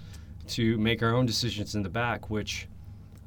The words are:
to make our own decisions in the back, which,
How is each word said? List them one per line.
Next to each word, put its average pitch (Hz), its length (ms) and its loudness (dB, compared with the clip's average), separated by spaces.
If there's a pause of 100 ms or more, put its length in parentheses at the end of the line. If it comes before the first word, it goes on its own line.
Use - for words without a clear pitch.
(480)
to 117 300 4
make 113 240 4
our 113 120 6
own 127 120 6
decisions 104 480 0
in 104 80 2
the 92 60 0
back, 113 420 -2
which, - 380 -2 (580)